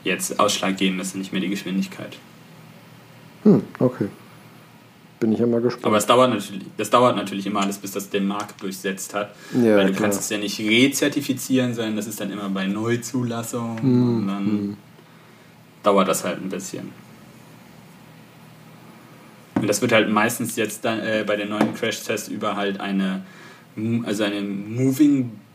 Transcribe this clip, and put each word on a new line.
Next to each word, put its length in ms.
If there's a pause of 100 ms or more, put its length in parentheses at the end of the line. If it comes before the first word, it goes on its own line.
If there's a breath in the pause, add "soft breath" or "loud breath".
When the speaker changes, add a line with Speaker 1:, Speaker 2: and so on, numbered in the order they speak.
Speaker 1:
jetzt 360
ausschlaggebend 600
ist 140
und 60
nicht 100
mehr 100
die 80
Geschwindigkeit. 680 (1300)
Speaker 2:
Hm, 220 (160)
okay. 280 (1120)
Bin 120
ich 80
ja 80
mal 140
gespannt. 240
Speaker 1:
Aber 120
es 80
dauert 240
natürlich, 340 (140)
das 140
dauert 240
natürlich 320
immer 140
alles, 180
bis 120
das 200
den 160
Markt 340
durchsetzt 540
hat. 180 (220 loud breath)
Speaker 2:
Ja, 220
Speaker 1:
Weil 100
du 60
Speaker 2:
klar. 100
Speaker 1:
kannst 160
es 100
ja 80
nicht 220
rezertifizieren, 1120
sondern 220
das 100
ist 160
dann 100
immer 180
bei 180
Neuzulassung 1120
Speaker 2:
Hm, 380
Speaker 1:
und 80
dann 180
Speaker 2:
hm. 320 (1040 loud breath)
Speaker 1:
dauert 260
das 160
halt 160
ein 100
bisschen. 420 (2750)
Und 120
das 140
wird 120
halt 160
meistens 480
jetzt 280
dann, 140
äh, 260
bei 100
den 140
neuen 240
Crashtests 540
über 280
halt 240
eine, 440 (840 loud breath)
also 180
eine 180
Moving 880 (240)